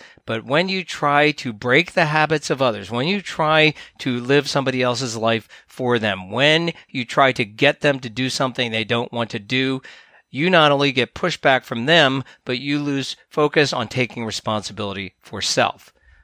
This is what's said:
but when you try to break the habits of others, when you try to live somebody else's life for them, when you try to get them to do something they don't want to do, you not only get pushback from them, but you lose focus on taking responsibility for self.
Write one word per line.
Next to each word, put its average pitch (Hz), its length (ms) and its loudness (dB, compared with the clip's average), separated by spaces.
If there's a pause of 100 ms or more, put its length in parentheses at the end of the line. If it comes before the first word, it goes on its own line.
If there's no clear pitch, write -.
(260)
but 113 200 -6
when 156 240 0
you 185 160 -4
try 147 460 2
to 131 200 -8
break 123 400 0
the 170 140 2
habits 156 440 0
of 135 120 0
others, 104 280 0
when 120 160 -2
you 196 160 -2
try 156 520 2 (240)
to 123 240 -4
live 139 280 2
somebody 131 320 0
else's 123 360 -2
life 113 320 -2 (180)
for 120 320 0
them, 95 320 -4
when 156 400 2 (160)
you 127 160 -6
try 131 300 2
to 127 100 -2
get 110 380 0
them 143 180 0
to 127 100 -12
do 127 200 -4
something 123 420 -4
they 113 140 -2
don't 120 260 -2
want 117 200 -4
to - 80 -6
do, 131 420 -2 (480)
you 147 200 -2
not 160 220 6
only 139 220 2
get 123 200 0
pushback 143 520 0
from 120 200 -6
them, 139 380 4 (220)
but 127 140 -4
you 143 200 -4
lose 139 380 -4 (100)
focus 151 460 2
on 120 160 -4
taking 123 340 -4
responsibility 101 960 -6
for - 220 -12
self. - 520 -2 (300)